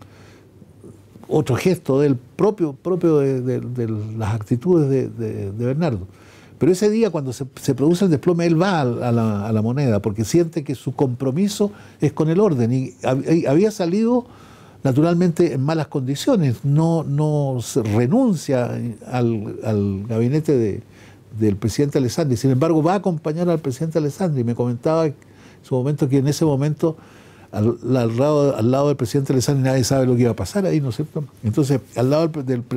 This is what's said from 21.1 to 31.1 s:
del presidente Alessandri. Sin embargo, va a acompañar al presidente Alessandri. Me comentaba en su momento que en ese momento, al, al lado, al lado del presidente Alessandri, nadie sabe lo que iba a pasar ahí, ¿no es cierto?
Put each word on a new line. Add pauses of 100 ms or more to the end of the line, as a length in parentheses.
del
presidente
Alessandri.
Sin
embargo,
va
a
acompañar
al
presidente
Alessandri.
Me
comentaba
en (480)
su
momento
que
en
ese
momento, (560)
al, (200)
al
lado,
al
lado
del
presidente
Alessandri,
nadie
sabe
lo
que
iba
a
pasar
ahí,
¿no
es
cierto? (180)